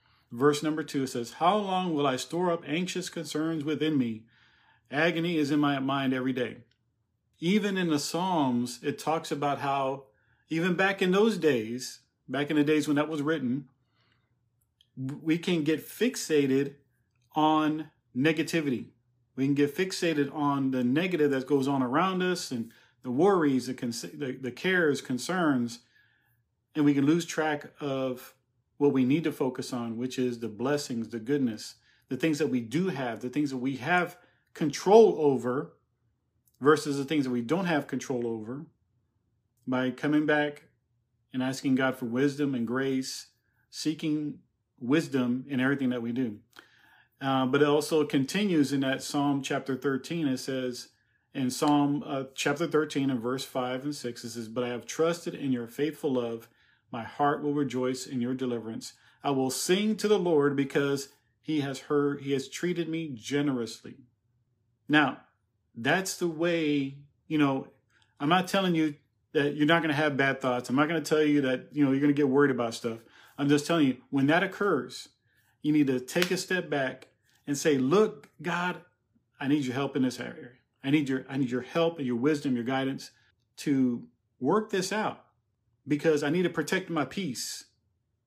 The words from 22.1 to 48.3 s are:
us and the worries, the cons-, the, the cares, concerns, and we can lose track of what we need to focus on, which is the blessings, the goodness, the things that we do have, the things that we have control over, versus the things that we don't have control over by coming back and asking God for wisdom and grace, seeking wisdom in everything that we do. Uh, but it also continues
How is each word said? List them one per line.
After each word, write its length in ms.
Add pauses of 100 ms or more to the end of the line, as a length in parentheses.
us 260
and 220 (320)
the 80
worries, 560
the 80
cons-, 260
the, 300
the 180
cares, 500
concerns, 840 (920)
and 100
we 120
can 100
lose 180
track 440 (120)
of 540 (440)
what 140
we 140
need 200
to 60
focus 400
on, 260
which 200
is 220
the 80
blessings, 640
the 100
goodness, 560 (340)
the 80
things 220
that 80
we 140
do 260
have, 320
the 100
things 220
that 60
we 180
have 420 (380)
control 640
over, 540 (880)
versus 380
the 80
things 200
that 60
we 100
don't 240
have 220
control 400
over 380 (1000)
by 240
coming 340
back 380 (680)
and 100
asking 320
God 200
for 100
wisdom 500
and 100
grace, 600 (420)
seeking 680 (400)
wisdom 680
in 120
everything 300
that 120
we 100
do. 260 (800)
Uh, 260
but 160
it 60
also 380
continues 640